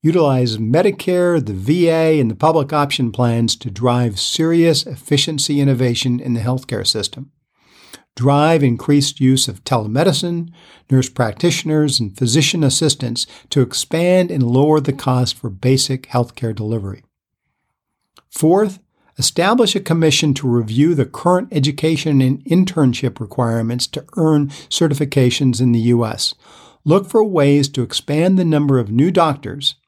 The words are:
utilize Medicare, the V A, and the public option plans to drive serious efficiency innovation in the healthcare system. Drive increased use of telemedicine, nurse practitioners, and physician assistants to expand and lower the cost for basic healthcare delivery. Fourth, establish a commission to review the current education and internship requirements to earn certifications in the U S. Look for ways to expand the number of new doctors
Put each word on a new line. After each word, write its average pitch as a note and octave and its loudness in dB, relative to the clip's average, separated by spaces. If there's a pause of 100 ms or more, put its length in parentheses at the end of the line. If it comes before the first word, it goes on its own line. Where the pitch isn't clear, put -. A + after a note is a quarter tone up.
utilize C3+ 2
Medicare, F3 0
the G#2+ -6
V D3+ 0
A, D#3+ 2
and A#2+ 0
the A2 -6
public D#3 0
option C#3+ -2
plans A#2 0
to - -10
drive A#2 -2
serious E3 0
efficiency D3 -2
innovation B2+ 0
in B2 -2
the A2+ -4
healthcare A#2+ -4
system. - -4 (840)
Drive C#3+ 2
increased C#3 0
use C3 2
of F#2 -14
telemedicine, E3+ -2 (400)
nurse C3 2
practitioners, D3+ -2
and G2+ -6
physician C3+ 0
assistants C3 -2 (240)
to C#3+ 0
expand F3 0
and C#3+ 0
lower C#3 4
the C#3 -2
cost B2+ -2
for A#2+ -10
basic C3 -2
healthcare A#2+ -4
delivery. G#2 -8 (1300)
Fourth, F#3+ 0 (380)
establish G3+ 0
a G3 -2
commission D#3+ 2
to C#3 -4
review A#2+ 2
the C3+ 0
current - -2
education D3+ 0
and C3 0
internship E3 0
requirements A#2 -4
to - -12 (120)
earn D#3 2 (220)
certifications C3+ 0
in B2 2
the A#2 2
U A#2 2
S. - -6 (500)
Look F#3+ 2
for A3 2
ways C#3+ 2
to C#3 -4
expand D#3+ 0
the F3+ 2
number D3 2
of G#2 -4
new C3+ 2
doctors D3+ -2 (120)